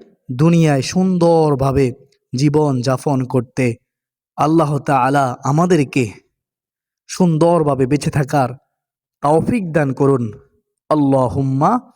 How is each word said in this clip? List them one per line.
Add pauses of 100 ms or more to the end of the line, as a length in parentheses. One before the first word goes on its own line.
(320)
দুনিয়ায়
সুন্দরভাবে (440)
জীবন
যাপন
করতে। (600)
আল্লাহ
তাআলা
আমাদেরকে (1000)
সুন্দরভাবে
বেঁচে
থাকার (720)
তৌফিক
দান
করুন। (580)
আল্লাহুম্মা (160)